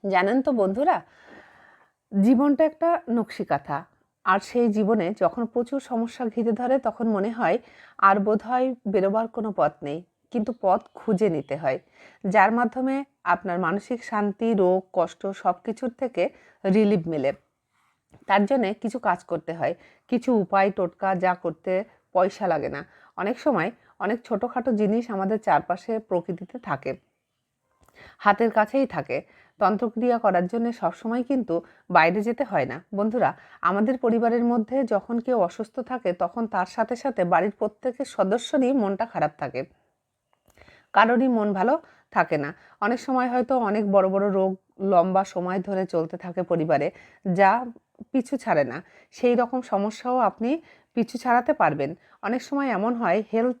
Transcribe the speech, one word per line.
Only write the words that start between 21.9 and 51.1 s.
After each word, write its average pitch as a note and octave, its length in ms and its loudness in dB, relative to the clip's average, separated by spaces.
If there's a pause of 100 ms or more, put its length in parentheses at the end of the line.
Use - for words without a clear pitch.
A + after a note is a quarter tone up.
পয়সা F#3+ 340 0
লাগে D#3 220 0
না। C#3+ 160 -8 (320)
অনেক G#3 240 -4
সময় G#3 300 0 (280)
অনেক G#3+ 260 -4
ছোটোখাটো A#3 480 -4
জিনিস G#3+ 380 0
আমাদের G3 280 -2
চারপাশে F#3 600 -2
প্রকৃতিতে F#3 600 -6
থাকে, C#3 380 -8 (1200)
হাতের G#3 320 2
কাছেই A3+ 360 2
থাকে। - 360 -6 (360)
তন্ত্রক্রিয়া A3 600 0
করার F#3 280 2
জন্য A#3 260 -2
সবসময় A3+ 500 -4
কিন্তু A3+ 400 -2 (280)
বাইরে F3 300 4
যেতে A#3+ 240 -2
হয় E3 220 0
না। C3+ 180 -10 (100)
বন্ধুরা, G#3 420 0 (240)
আমাদের G#3+ 380 0
পরিবারের A#3 460 0
মধ্যে A#3+ 400 0
যখন A3+ 340 -2
কেউ A#3+ 200 -2
অসুস্থ G#3+ 420 -4
থাকে A#3+ 320 -4
তখন F3+ 340 -4
তার F#3 200 -2
সাথে A#3 300 -4
সাথে A#3+ 280 -2
বাড়ির F3 260 2
প্রত্যেকের B3 540 -6
সদস্যরই A#3+ 680 0
মনটা G#3+ 340 0
খারাপ D3+ 320 -2
থাকে, C3 260 -6 (1300)
কারোরই A#3 360 4
মন G#3+ 240 0
ভালো A3+ 300 0 (280)
থাকে F3+ 280 0
না। D3 160 -6 (260)
অনেক A#3 200 -2
সময় B3+ 280 -2
হয়তো B3 300 0
অনেক G#3 320 0
বড় G3 180 6
বড় G3 220 2
রোগ F#3+ 260 0 (240)
লম্বা F#3+ 440 4
সময় F3+ 340 -4
ধরে F#3+ 280 -4
চলতে E3+ 300 -4
থাকে F3+ 260 -8
পরিবারে, D#3+ 480 0 (420)
যা G3 340 4 (460)
পিছু C4 240 -2
ছাড়ে D#3+ 280 0
না। B2 180 -8 (280)
সেই A#3+ 240 0
রকম B3 280 0
সমস্যাও A3+ 560 -2
আপনি A#3+ 440 0 (320)
পিছু A#3+ 240 -2